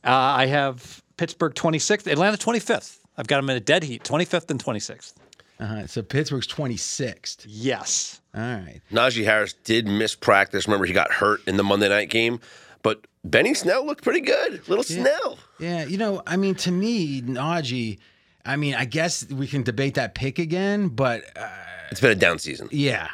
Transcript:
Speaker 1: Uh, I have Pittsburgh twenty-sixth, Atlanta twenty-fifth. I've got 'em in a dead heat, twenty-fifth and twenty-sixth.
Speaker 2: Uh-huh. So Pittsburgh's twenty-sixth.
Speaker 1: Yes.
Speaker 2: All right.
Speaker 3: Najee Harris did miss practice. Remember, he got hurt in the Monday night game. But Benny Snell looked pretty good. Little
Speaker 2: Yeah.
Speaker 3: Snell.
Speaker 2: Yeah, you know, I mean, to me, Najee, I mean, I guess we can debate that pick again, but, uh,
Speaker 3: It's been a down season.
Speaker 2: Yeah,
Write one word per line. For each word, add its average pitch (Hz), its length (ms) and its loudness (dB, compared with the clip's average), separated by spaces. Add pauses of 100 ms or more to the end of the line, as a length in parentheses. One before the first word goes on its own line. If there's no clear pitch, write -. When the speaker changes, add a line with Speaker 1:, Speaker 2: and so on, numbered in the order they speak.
Speaker 1:
Uh, 135 60 2
I 131 360 4
have 135 560 -2 (140)
Pittsburgh 165 380 -4
twenty-sixth, 170 520 0
Atlanta 185 300 2
twenty-fifth. - 640 -2 (160)
I've 123 100 -8
got 147 120 2
'em 135 120 0
in 131 60 0
a 123 40 -2
dead 156 220 2
heat, 131 220 -10
twenty-fifth 170 440 -2
and 139 120 -4
twenty-sixth. - 580 -8 (400)
Speaker 2:
Uh-huh. 107 300 -8
So 117 140 -6
Pittsburgh's 135 440 -2
twenty-sixth. - 1000 -6
Speaker 1:
Yes. 107 720 -2 (120)
Speaker 2:
All 107 80 -8
right. 107 400 -8 (120)
Speaker 3:
Najee 117 320 2
Harris 107 300 4 (100)
did 113 240 2
miss 107 260 0
practice. 98 540 4
Remember, 98 180 4
he 90 60 0
got 90 180 4
hurt 104 380 2
in 95 80 2
the 101 80 4
Monday 101 240 4
night 101 220 2
game. 117 280 0 (460)
But 110 240 0 (160)
Benny 160 300 4
Snell 233 300 0
looked 302 200 -6
pretty 339 160 2
good. - 480 -2
Little 202 180 0
Speaker 2:
Yeah. 175 160 -4
Speaker 3:
Snell. 302 360 0 (200)
Speaker 2:
Yeah, 170 260 -4
you 175 140 -4
know, 202 300 -2
I 180 80 0
mean, 196 200 2
to 180 140 -2
me, 180 520 0
Najee, 123 760 -4 (460)
I 135 100 -4
mean, 143 220 -2
I 123 80 0
guess 156 440 -2
we 135 200 -6
can 139 160 -2
debate 131 300 -2
that 120 200 -2
pick 127 240 -4
again, 190 500 0
but, 120 360 0 (120)
uh, 113 120 -10 (420)
Speaker 3:
It's - 100 -6
been 120 120 8
a - 20 6
down 87 240 4
season. - 320 -10
Speaker 2:
Yeah, 127 440 -2